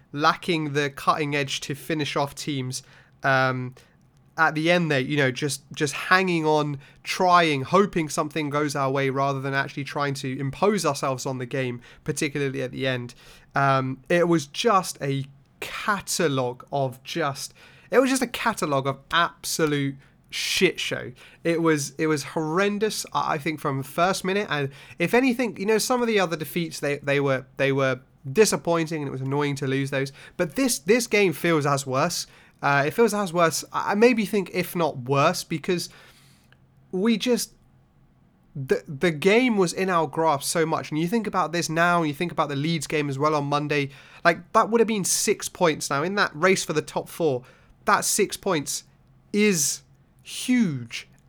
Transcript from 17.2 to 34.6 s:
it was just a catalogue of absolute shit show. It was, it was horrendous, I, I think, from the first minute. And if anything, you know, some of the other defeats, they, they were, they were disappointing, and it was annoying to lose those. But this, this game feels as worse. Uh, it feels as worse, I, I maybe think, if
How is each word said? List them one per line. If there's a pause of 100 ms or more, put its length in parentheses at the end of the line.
it
was
just
a
catalogue
of (100)
absolute (340)
shit
show. (320)
It
was,
it
was
horrendous,
I,
I
think,
from
the
first
minute.
And (280)
if
anything,
you
know,
some
of
the
other
defeats,
they,
they
were, (140)
they
were (320)
disappointing,
and
it
was
annoying
to
lose
those. (260)
But
this,
this
game
feels
as
worse. (360)
Uh,
it
feels
as
worse,
I,
I
maybe
think,
if